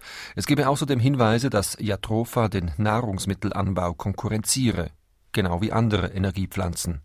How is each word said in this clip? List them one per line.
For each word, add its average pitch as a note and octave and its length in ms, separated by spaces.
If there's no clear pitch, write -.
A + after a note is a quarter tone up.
Es G#2 100
gebe C#3+ 220
außerdem C#3 320
Hinweise, A#2+ 500
dass G#2 300
Jatropha A2 680
den F2+ 300
Nahrungsmittelanbau G2 1160
konkurrenziere, G#2 1000
genau F2 300
wie G#2+ 100
andere G#2+ 360
Energiepflanzen. F#2 960